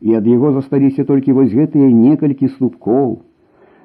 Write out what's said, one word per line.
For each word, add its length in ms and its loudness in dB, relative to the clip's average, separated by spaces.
і 180 0
ад 80 -2
яго 300 2
засталіся 480 -2
толькі 340 0
вось 160 0
гэтыя 380 2
некалькі 640 0
слупкоў. 680 -4